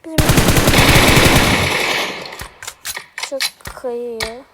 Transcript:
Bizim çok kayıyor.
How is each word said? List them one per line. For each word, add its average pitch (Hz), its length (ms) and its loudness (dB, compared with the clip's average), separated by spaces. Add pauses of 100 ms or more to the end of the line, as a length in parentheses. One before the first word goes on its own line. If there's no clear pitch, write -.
Bizim 320 120 -4 (3000)
çok 269 120 -8 (340)
kayıyor. 240 680 -10 (100)